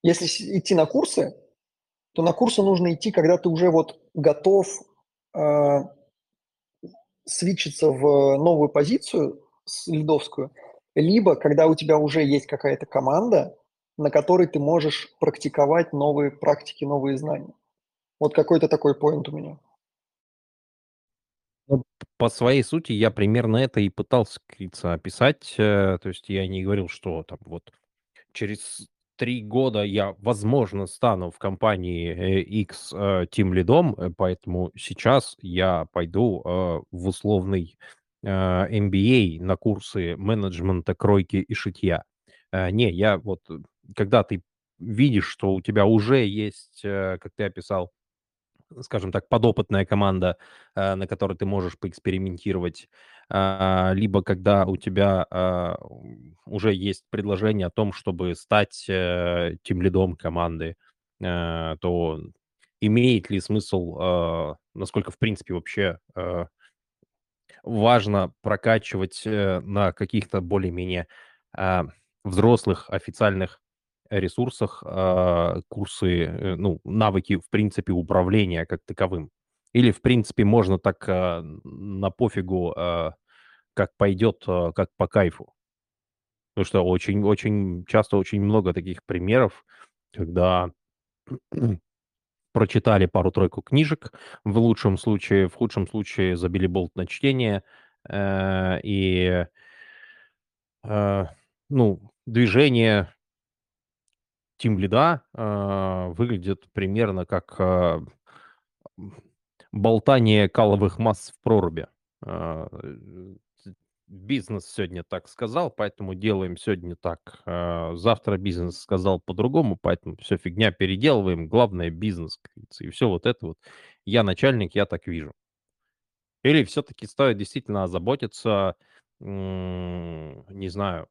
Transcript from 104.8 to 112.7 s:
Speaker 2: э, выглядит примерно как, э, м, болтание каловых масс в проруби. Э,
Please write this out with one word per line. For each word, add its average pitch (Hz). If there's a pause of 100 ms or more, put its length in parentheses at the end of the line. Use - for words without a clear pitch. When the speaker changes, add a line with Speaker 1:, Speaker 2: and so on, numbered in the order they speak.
Speaker 2:
э, 98
выглядит 98
примерно 98
как, -
э, 90 (1000)
м, 101 (560)
болтание 110
каловых 101
масс 110
в -
проруби. 92 (380)
Э, 82